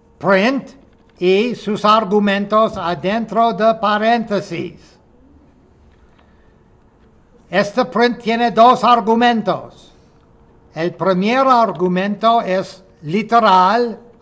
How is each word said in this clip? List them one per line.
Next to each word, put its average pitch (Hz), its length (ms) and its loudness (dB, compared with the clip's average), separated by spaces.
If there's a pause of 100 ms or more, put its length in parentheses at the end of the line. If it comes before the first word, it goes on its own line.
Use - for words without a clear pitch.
(180)
print 202 520 0 (500)
y 196 340 0
sus 202 300 -6
argumentos 208 920 0
adentro 196 760 -2
de 220 220 0
paréntesis. 208 1200 -4 (2500)
Este 202 360 -2
print 240 340 -2
tiene 233 320 -2
dos 233 340 4
argumentos. 226 1080 0 (800)
El 170 200 -4
primer 190 520 0
argumento 202 960 0
es 185 420 -6 (180)
literal, 214 1000 2 (220)